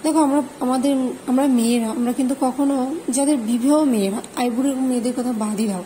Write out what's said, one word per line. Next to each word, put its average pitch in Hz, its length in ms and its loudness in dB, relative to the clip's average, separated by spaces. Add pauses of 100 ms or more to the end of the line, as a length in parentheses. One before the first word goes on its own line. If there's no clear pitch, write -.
দেখো, 311 240 2
আমরা, 277 140 2 (180)
আমাদের, 262 360 0 (320)
আমরা 262 200 2
মেয়েরা, 233 420 2
আমরা 240 300 -2
কিন্তু 262 220 0
কখনো, 277 340 0 (340)
যাদের 277 280 2
বিবাহ 247 460 2
মেয়েরা, 220 360 0 (160)
আইবুড়ো 247 340 0 (200)
মেয়েদের 247 280 0
কথা 247 160 -2 (100)
বাদই 214 280 -2
দাও 185 140 -4